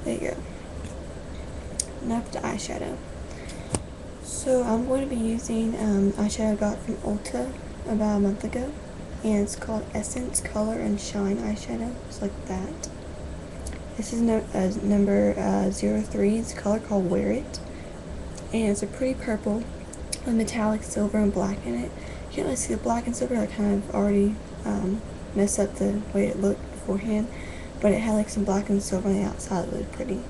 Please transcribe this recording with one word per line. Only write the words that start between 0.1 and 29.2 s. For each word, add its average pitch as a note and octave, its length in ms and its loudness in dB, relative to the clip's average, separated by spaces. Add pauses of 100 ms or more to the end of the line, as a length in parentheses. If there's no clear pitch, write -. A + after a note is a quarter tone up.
you - 60 -4
go. - 160 -4 (1700)
Now A#3 180 2
for - 140 -8
the - 40 -2
eyeshadow. - 580 -4 (1300)
So B3+ 400 2
I'm A#3 240 2
going C4 140 2
to C#4 120 -2
be A#3 80 0
using, A3+ 600 0
um, G3 320 4
eyeshadow G#3+ 400 2
I - 20 4
got G#3 240 0
from A3+ 200 -4
Ulta B3 540 -2 (360)
about G#3+ 300 4
a - 20 4
month G3+ 240 2
ago, B3+ 260 -2 (540)
and G#3 180 6
it's G3+ 140 0
called G#3+ 360 -2
Essence B3 480 -2
Color A3 380 0
and G#3 220 0
Shine G3+ 380 0
eyeshadow. A3+ 540 -2 (140)
It's - 160 -8
like - 240 -4
that. F#3+ 420 -6 (1080)
This G#3+ 160 -4
is A#3 80 0
no, A3 240 6 (100)
uh, F#3+ 160 4 (100)
number, G3+ 560 6
uh, G3 360 2
zero G#3 300 2
three. G#3 340 4
It's A3+ 160 -2
a - 40 -8
color G#3 220 2
called G3 320 2
Wear G3+ 220 2
It, C#4 260 -4 (960)
and A3 180 4
it's G3+ 140 2
a - 20 -2
pretty C4 280 0
purple G#3+ 500 0 (600)
with A#3 120 2
metallic G#3+ 480 2
silver G#3 340 2
and G#3 160 6
black G3 320 0
in A#3+ 80 -2
it. A#3+ 160 -2 (400)
You - 20 -10
can't - 120 -2
really C4+ 100 2
see - 180 -2
the G#3+ 80 0
black A#3 260 0
and A#3+ 100 -2
silver, B3 180 0
like, G#3+ 220 0
kind G3+ 260 2
of - 100 -6
already, G3+ 440 4 (280)
um, G#3 380 0 (320)
messed G3+ 240 4
up G3+ 160 2
the G3+ 260 2 (140)
way G3+ 140 4
it - 120 -2
looked G3 300 2
beforehand, G#3+ 560 0 (520)
but G#3 140 8
it G#3+ 80 4
had, A3 140 2
like, G#3+ 160 2
some G#3 120 0
black G3 280 2
and G3+ 120 4
silver F#3 260 0
on G3 60 6
the G3+ 80 2